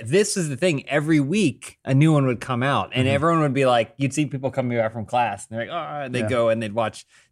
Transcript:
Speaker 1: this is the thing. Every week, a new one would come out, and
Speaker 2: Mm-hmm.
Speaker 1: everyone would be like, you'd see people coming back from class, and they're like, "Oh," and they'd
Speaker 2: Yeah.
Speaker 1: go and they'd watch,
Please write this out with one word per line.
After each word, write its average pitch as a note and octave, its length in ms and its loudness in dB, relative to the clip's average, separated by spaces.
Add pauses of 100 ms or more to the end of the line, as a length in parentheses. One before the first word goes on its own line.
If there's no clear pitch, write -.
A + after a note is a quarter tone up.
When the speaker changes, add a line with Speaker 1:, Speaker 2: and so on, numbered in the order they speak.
Speaker 1:
this F3+ 320 0
is E3+ 140 -2
the C3+ 80 -6
thing. E3 320 0
Every D3 320 2
week, D3+ 640 -2
a C3+ 80 0
new D3+ 180 6
one C#3+ 160 4
would B2 140 -2
come B2 220 -4
out, B2 300 0
and C3 140 0
Speaker 2:
Mm-hmm. C3+ 80 2
Speaker 1:
everyone D#3+ 280 2
would C#3+ 100 0
be C3+ 120 2
like, A#2+ 320 4
you'd C#3 160 -2
see D#3 120 0
people C3 260 -4
coming B2 260 -2
back A2 140 0
from A2+ 140 -8
class, A2 440 -2
and A2+ 80 -10
they're A2+ 100 -6
like, A2+ 60 -12
"Oh," D3+ 320 -8
and B2 80 -8
they'd B2 80 -2
Speaker 2:
Yeah. A2 80 -2
Speaker 1:
go A#2 200 2
and A2+ 120 0
they'd G#2+ 120 -6
watch, A2 320 -4 (260)